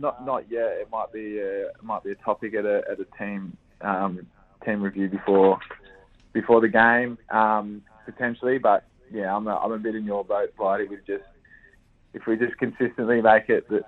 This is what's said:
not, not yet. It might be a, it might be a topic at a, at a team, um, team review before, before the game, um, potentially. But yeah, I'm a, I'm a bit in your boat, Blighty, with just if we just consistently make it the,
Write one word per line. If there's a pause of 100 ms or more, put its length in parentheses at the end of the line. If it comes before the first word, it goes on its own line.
not,
not
yet.
It
might
be
a,
it
might
be
a
topic
at
a,
at
a (100)
team, (260)
um, (380)
team
review
before, (720)
before
the
game, (140)
um, (240)
potentially.
But (300)
yeah,
I'm
a,
I'm
a
bit
in
your
boat,
Blighty,
with
just (920)
if
we
just
consistently
make
it
the,